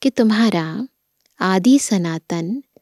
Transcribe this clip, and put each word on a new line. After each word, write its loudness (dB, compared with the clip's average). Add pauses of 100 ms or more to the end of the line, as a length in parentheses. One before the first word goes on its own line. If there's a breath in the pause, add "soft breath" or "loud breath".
कि 0
तुम्हारा 0 (520)
आदि 4
सनातन -4 (180)